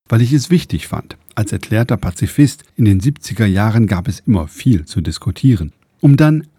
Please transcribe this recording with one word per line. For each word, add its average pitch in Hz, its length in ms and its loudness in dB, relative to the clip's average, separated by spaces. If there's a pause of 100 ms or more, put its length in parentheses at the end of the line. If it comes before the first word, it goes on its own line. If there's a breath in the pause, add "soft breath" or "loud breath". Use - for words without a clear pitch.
weil 113 140 2
ich 123 100 0
es 143 200 0
wichtig - 360 -2
fand. - 300 -12 (160)
Als - 180 -6
erklärter 110 460 -2
Pazifist - 680 -2 (100)
in 117 100 2
den 98 140 4
siebziger 113 480 -4
Jahren 104 400 2
gab 90 200 -2
es 90 120 -6
immer 90 280 0
viel 101 380 0
zu - 160 -6
diskutieren. 85 680 -2 (300)
Um 143 160 6
dann 156 280 2 (140)